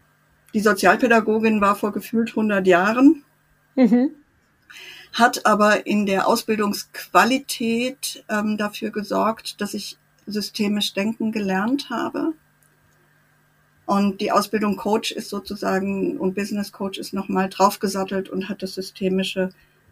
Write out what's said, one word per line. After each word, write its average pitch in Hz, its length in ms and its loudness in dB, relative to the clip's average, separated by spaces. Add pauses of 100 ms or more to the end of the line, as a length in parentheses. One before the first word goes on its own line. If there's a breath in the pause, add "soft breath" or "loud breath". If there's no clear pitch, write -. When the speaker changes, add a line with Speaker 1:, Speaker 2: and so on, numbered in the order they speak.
(540)
Speaker 1:
Die 214 80 0
Sozialpädagogin 220 1000 4
war 202 140 4
vor 208 160 -4
gefühlt 226 440 -4
hundert 208 320 0
Jahren, 226 560 6 (520)
Speaker 2:
Mhm. 247 360 4 (1000 loud breath)
Speaker 1:
hat - 320 2
aber 208 400 4
in 208 220 0
der 190 200 0
Ausbildungsqualität, 226 2000 -2
ähm, 214 300 -2
dafür 208 320 -6
gesorgt, 202 720 -4
dass 202 140 -6
ich - 240 -12 (260)
systemisch 202 680 -4
denken 220 380 -2
gelernt 214 600 -2
habe. 285 420 -4 (1500)
Und 202 340 0
die 214 140 -2
Ausbildung 208 420 0
Coach - 380 -2
ist - 160 -10
sozusagen 196 880 -4
und 190 180 -2
Business 202 380 -6
Coach 196 260 -8
ist - 140 -12
nochmal 185 340 -2
draufgesattelt 190 800 0
und 190 220 -8
hat 196 120 -8
das 190 120 -10
systemische 190 800 -4 (400 soft breath)